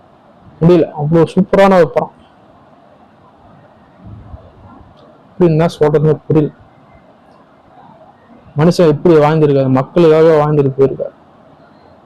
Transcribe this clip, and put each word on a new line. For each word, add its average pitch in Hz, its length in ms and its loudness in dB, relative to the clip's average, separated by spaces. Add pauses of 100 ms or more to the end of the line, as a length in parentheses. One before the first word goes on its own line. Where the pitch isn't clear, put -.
(600)
முடியல. 170 300 0
அவ்வளவு 156 440 -2
சூப்பரான 196 420 0
ஒரு 160 120 2
படம். 156 240 -8 (3250)
எப்படி 180 200 -2
என்ன 160 160 0 (120)
சொல்றதுன்னு 151 480 -2
புரியல. 147 260 -2 (2000)
மனுஷன் 165 380 0
எப்படி 165 200 0
வாழ்ந்திருக்காரு, 147 540 0
மக்களுக்காக 156 760 2
வாழ்ந்துட்டு 143 340 -2
போயிருக்காரு. - 360 -2 (920)